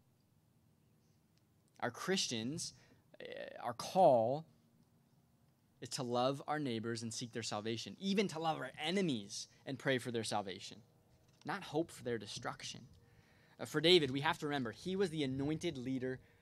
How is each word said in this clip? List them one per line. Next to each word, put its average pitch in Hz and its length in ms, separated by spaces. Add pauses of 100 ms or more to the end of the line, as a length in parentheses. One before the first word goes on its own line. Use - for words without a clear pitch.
(1800)
Our 120 100
Christians, 147 840 (460)
uh, - 40 (400)
our 117 100
call 143 720 (1400)
is 135 100
to - 120
love 127 460
our 151 100
neighbors 117 440
and 113 100
seek 117 200
their 117 100
salvation, 110 560
even 196 300
to 151 100
love 160 200
our 131 140 (100)
enemies 156 680 (180)
and 139 120
pray 135 200
for 120 120
their 113 140
salvation, 98 540 (680)
not 175 180
hope 160 280
for - 120
their 120 160
destruction. 123 640 (800)
Uh, 127 60
for 151 160
David, 156 300
we 139 100
have 160 180
to 156 80
remember, 139 240
he 185 260
was 190 140
the 151 140
anointed 139 540
leader 131 400 (240)